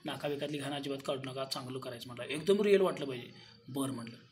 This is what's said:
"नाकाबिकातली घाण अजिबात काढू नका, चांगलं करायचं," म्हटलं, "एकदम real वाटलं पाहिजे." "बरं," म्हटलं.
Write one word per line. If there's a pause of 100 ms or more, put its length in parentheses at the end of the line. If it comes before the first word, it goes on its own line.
"नाकाबिकातली
घाण
अजिबात
काढू
नका,
चांगलं
करायचं,"
म्हटलं,
"एकदम
real
वाटलं
पाहिजे." (400)
"बरं,"
म्हटलं. (160)